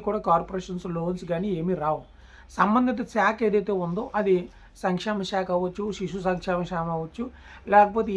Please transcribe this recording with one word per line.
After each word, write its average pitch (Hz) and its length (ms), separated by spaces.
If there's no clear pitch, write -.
కూడా 214 120
కార్పొరేషన్స్ 180 680
లోన్స్ 175 380
కానీ 185 160
ఏమీ 180 240
రావు. 151 180
సంబంధిత 214 580
శాఖ 220 220
ఏదైతే 202 260
ఉందో, 180 200
అది 196 160
సంక్షేమ 190 360
శాఖ 190 160
అవ్వచ్చు, 180 280
శిశు 185 200
సంక్షేమ 180 300
శాఖ 165 140
అవ్వచ్చు, 160 280
లేకపోతే 208 420